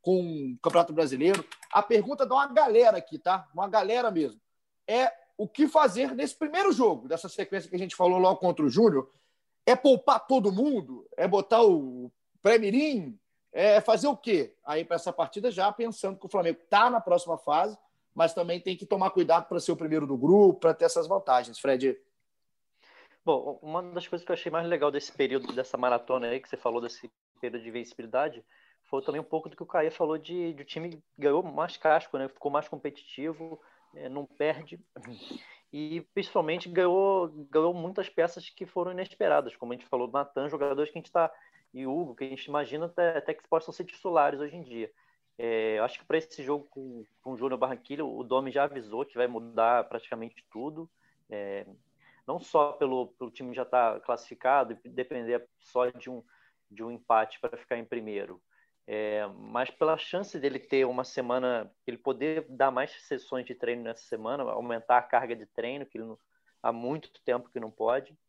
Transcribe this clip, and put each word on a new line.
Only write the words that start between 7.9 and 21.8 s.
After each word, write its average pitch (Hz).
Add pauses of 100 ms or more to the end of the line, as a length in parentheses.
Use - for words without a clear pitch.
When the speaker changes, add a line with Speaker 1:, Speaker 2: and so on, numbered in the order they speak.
Speaker 1:
falou 180
logo 185
contra 170
o 135
Júnior, 156 (560)
é 254
poupar 262
todo 214
mundo? 190
É 170
botar 202
o 131 (300)
pré-mirim? 220 (360)
É 208
fazer 220
o 277
quê 175 (120)
aí 156
pra 165
essa 170
partida, 202
já 190
pensando 202
que -
o 170
Flamengo 170 (100)
tá 220
na 240
próxima 175
fase, 185 (360)
mas 165
também 175
tem 185
que -
tomar 190
cuidado 165
pra 175
ser 170
o 160
primeiro 156
do 135
grupo, 180
pra 165
ter 165
essas 165
vantagens, 127
Fred? 131 (1300)